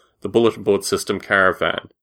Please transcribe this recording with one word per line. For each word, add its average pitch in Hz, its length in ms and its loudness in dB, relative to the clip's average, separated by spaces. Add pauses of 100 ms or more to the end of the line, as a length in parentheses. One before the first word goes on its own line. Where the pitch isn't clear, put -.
(220)
the 101 80 -8
bulletin 113 340 0
board 98 220 0
system 98 340 -4
caravan. 92 680 0 (140)